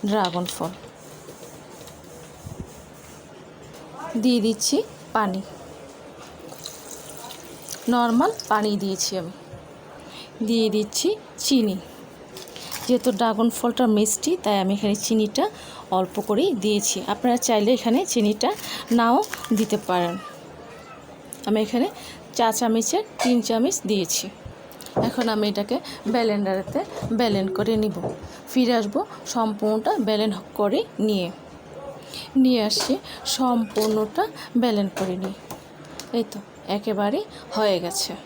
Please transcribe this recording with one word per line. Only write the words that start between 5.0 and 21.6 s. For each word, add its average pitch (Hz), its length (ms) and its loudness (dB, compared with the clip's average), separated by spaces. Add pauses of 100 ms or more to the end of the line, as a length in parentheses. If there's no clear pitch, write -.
পানি, 196 260 0 (2500)
নরমাল 240 380 4 (200)
পানি 214 200 4 (120)
দিয়েছি 190 280 -2 (100)
আমি, 170 120 -8 (1120)
দিয়ে 226 280 4
দিচ্ছি 214 340 0 (360)
চিনি। 214 320 4 (1080)
যেহেতু 247 240 4 (100)
ড্রাগন 226 280 4 (100)
ফলটা 240 280 2 (120)
মিষ্টি, 214 340 2 (120)
তাই 208 200 4
আমি 190 140 2
এখানে 208 180 2 (120)
চিনিটা 220 360 4 (540)
অল্প 185 180 0 (120)
করেই 311 240 4 (120)
দিয়েছি। 208 340 2 (160)
আপনারা 247 240 2 (100)
চাইলে 214 300 4
এখানে 240 220 4 (140)
চিনিটা 214 360 2 (500)
নাও 233 180 6 (400)
দিতে 214 200 2 (100)
পারেন। 175 260 2 (1300)
আমি 214 180 4